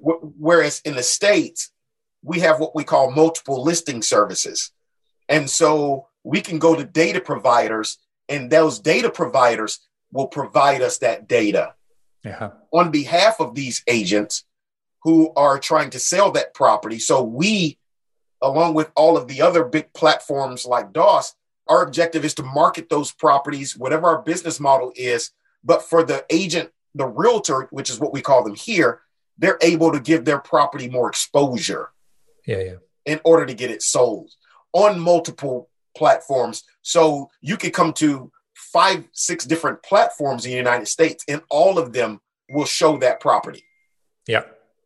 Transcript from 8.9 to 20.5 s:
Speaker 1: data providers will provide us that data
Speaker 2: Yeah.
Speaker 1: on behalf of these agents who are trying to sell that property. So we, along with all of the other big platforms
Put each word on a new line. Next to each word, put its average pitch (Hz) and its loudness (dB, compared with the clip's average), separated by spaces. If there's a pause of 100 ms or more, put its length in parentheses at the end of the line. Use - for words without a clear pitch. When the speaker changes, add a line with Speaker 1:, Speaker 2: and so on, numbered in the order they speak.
Speaker 1:
data 233 0
providers 117 0 (420)
will 131 -4 (100)
provide 139 2
us - -6
that - -2 (120)
data 98 -2 (500)
Speaker 2:
Yeah. 104 -12 (220)
Speaker 1:
on 170 4
behalf 170 2
of 120 -6
these 131 -8 (160)
agents 104 -2 (600)
who 160 4 (120)
are 135 2 (120)
trying 147 0
to 127 -14 (140)
sell 190 4
that - -4
property. 110 0
So 143 0
we, 156 -2 (640)
along 160 2
with 156 0 (100)
all 160 6
of 131 -4
the 135 -6
other 170 4 (120)
big 151 -4 (140)
platforms 139 -2 (140)